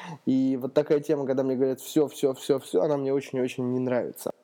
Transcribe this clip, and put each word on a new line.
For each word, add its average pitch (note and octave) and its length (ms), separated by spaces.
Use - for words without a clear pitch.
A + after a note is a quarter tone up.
И C3 340
вот C3+ 140
такая D3 260
тема, D3 260
когда C3+ 160
мне C3 120
говорят: C3 260
«Всё, D3+ 260
всё, C3 280
всё, C3+ 240
всё», F3+ 240
она D3+ 140
мне C3+ 160
очень C3+ 260
и - 40
очень B2+ 300
не B2+ 60
нравится. B2 520